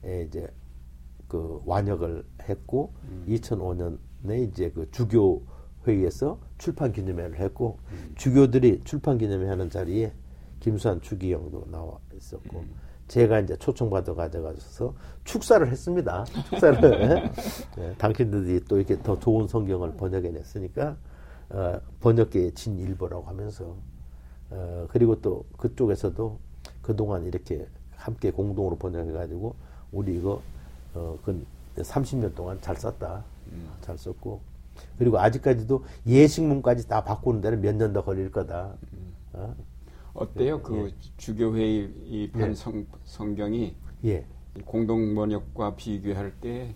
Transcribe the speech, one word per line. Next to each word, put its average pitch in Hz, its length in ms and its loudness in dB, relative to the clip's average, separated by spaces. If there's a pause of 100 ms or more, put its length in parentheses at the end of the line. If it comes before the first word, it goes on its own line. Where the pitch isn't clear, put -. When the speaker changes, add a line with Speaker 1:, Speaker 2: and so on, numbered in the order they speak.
Speaker 1:
에, 90 180 -4
이제 82 240 -6 (800)
그 80 360 -4
완역을 87 600 0 (240)
했고 123 440 -2 (120)
Speaker 2:
음. 90 240 -10
Speaker 1:
이천오 101 460 0
년에 87 680 -4
이제 90 320 0
그 80 160 -6
주교 104 520 6 (440)
회의에서 107 520 2 (200)
출판 139 340 -2
기념회를 90 460 -4
했고 101 400 -2 (140)
Speaker 2:
음. - 240 -12
Speaker 1:
주교들이 127 680 8
출판 143 320 0
기념회 98 320 0
하는 92 220 -2
자리에 95 420 0 (460)
김수환 101 420 2
주기영도 87 680 -4
나와 80 280 -8 (180)
있었고 - 420 -12
Speaker 2:
음. - 120 -10 (360)
Speaker 1:
제가 113 340 8
이제 82 160 0
초청받아 98 580 0
가져가서 82 800 -6 (300)
축사를 190 440 6
했습니다. 131 560 -2 (240)
축사를. 131 320 8
<laughs> 120 500 8 (460)
네, 90 220 -6
당신들이 101 680 2
또 104 80 4
이렇게 98 260 4
더 98 160 2
좋은 110 300 4
성경을 95 480 0
번역해냈으니까, 92 1000 -4 (520)
어, 92 320 -2 (200)
번역계의 104 520 6
진일보라고 92 760 -6
하면서, 92 480 -10 (760)
어, 87 400 -6
그리고 113 300 6
또 - 240 -2 (120)
그쪽에서도 110 840 0 (440)
그동안 104 440 0
이렇게 87 400 -4 (300)
함께 113 340 -2
공동으로 95 460 -2
번역해가지고 85 800 -6 (340)
우리 95 260 -2
이거, 92 240 0 (540)
어, 82 300 -6
그 87 200 -2 (380)
삼십 139 380 -2
년 104 160 0
동안 90 240 -6
잘 - 160 -6
썼다. 98 480 -6 (260)
Speaker 2:
음. 85 180 -12 (120)
Speaker 1:
잘 85 180 -10
썼고 104 420 -10 (580)
그리고 110 200 6
아직까지도 120 640 4 (220)
예식문까지 135 800 8
다 107 160 2
바꾸는 110 380 0
데는 110 200 2
몇 104 140 4
년 107 180 4
더 98 120 0
걸릴 95 260 -2
거다. 92 420 -4 (200)
Speaker 2:
음. 90 200 -12 (200)
Speaker 1:
어? 117 220 -8 (580)
Speaker 2:
어때요? - 440 0
Speaker 1:
예, - 60 -6
Speaker 2:
그 104 260 -2
Speaker 1:
예. 95 60 -8 (220)
Speaker 2:
주교회의 110 720 2 (160)
이 104 280 -4
판 107 180 2
Speaker 1:
예. 107 40 -2
Speaker 2:
성-, 110 300 -6 (200)
성경이 104 720 -2 (280)
Speaker 1:
예. 101 220 2 (300)
Speaker 2:
이 95 60 -10
공동 113 520 2
번역과 107 600 -2
비교할 101 640 -4
때 120 360 -6